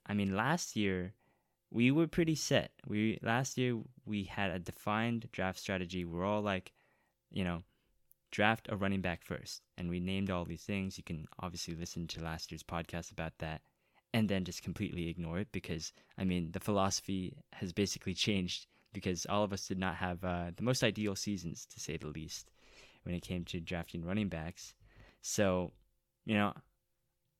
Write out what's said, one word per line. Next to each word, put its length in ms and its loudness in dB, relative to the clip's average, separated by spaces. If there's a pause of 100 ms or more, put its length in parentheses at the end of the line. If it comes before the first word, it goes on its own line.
I 80 -2
mean, 220 4
last 400 2
year 380 2 (580)
we 200 6
were 160 6
pretty 280 4
set. 360 4 (160)
We, 360 2
last 340 0
year 220 2 (260)
we 180 -2
had 280 -2
a 80 -2
defined 720 -2
draft 280 0
strategy. 460 -2
We're 200 0
all 160 2
like, 300 0 (600)
you 120 0
know, 200 0 (680)
draft 400 4
a 40 2
running 260 2
back 220 0
first. 380 -8 (160)
And 120 -2
we 100 0
named 320 0
all 140 0
these 180 -8
things. 340 -2
You 60 -12
can 240 -6 (120)
obviously 360 -6
listen 320 -6
to 160 -8
last 280 -6
year's 120 -10
podcast 480 -6
about 280 -6
that 220 -6 (520)
and 160 4
then 160 2
just 180 -6
completely 460 -2
ignore 300 -4
it 120 -4
because, 400 -6 (260)
I 60 -2
mean, 300 2
the 80 -4
philosophy 720 2 (180)
has 200 -4
basically 400 0
changed 540 2 (260)
because 320 0
all 180 4
of 80 2
us 160 -4
did 100 0
not 180 2
have, 280 -2
uh, 320 0
the 80 -4
most 220 2
ideal 320 2
seasons, 480 -4
to 160 -16
say 160 -4
the 100 -8
least, 420 -8 (540)
when 100 -4
it 100 -4
came 200 -4
to 160 -6
drafting 460 -4
running 240 0
backs. 440 -8 (480)
So, 520 2 (520)
you 100 2
know, 180 4 (840)